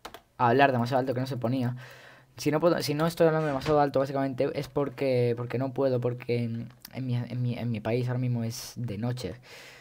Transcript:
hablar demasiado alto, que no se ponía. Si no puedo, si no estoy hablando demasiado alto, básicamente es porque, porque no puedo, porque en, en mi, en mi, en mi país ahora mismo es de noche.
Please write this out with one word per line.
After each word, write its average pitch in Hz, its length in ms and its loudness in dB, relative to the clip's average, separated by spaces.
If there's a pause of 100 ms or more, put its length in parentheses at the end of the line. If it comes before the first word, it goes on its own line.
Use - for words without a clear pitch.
(380)
hablar 127 320 6
demasiado 123 300 2
alto, 131 140 -2
que 123 60 -2
no 127 60 -2
se 131 100 -6
ponía. 123 400 -2 (600)
Si - 140 0
no 151 100 2
puedo, 165 220 4
si 147 120 -2
no 151 120 2
estoy 165 200 4
hablando 156 220 2
demasiado 147 320 2
alto, 143 180 2
básicamente 135 560 0
es - 140 -4
porque, 131 680 0
porque 120 220 -4
no 135 140 -2
puedo, 131 280 2
porque 123 440 -2
en, 117 240 -6 (240)
en 131 140 -8
mi, 123 100 -2
en 123 260 -4
mi, 123 160 -2
en 120 120 -4
mi 110 100 -4
país 117 260 0
ahora 127 140 -2
mismo 123 240 0
es - 320 -8
de 107 220 -6
noche. 120 360 -4 (460)